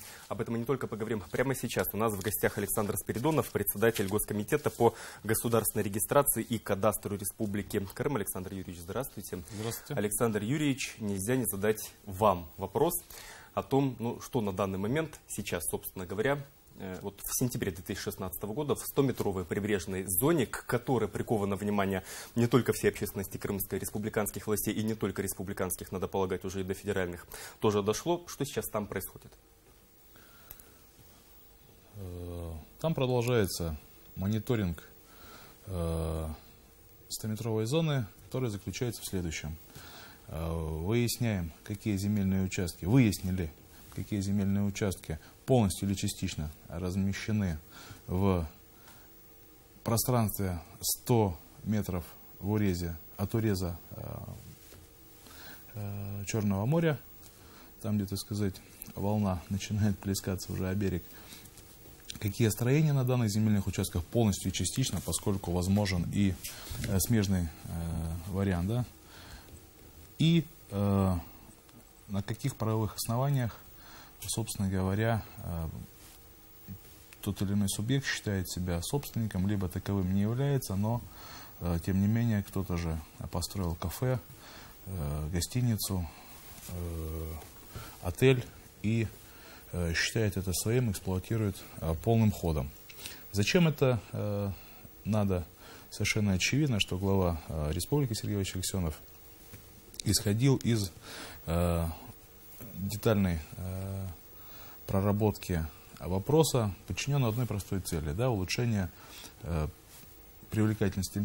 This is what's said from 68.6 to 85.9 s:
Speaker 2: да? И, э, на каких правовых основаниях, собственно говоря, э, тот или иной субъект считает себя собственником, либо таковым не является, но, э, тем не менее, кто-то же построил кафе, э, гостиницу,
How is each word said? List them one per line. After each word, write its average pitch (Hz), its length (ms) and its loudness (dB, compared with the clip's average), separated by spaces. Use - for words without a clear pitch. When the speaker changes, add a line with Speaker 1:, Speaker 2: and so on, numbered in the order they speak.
Speaker 2:
да? 120 180 0
И, 160 260 6
э, 98 460 4
на 101 140 -2
каких - 320 -4
правовых 110 400 0
основаниях, 127 640 0
собственно 107 400 -2
говоря, 98 560 2
э, 82 300 -4
тот 101 200 -4
или 98 120 0
иной 101 140 2
субъект 123 380 0
считает 98 420 0
себя 87 340 -2
собственником, 107 640 -2
либо 98 200 0
таковым 95 460 0
не 101 60 4
является, 127 560 0
но, 110 260 0
э, 87 240 0
тем 95 160 2
не 98 60 6
менее, 110 380 4
кто-то 92 320 -2
же 82 240 0
построил 87 420 -2
кафе, 123 460 -2
э, 76 460 -2
гостиницу, 101 720 0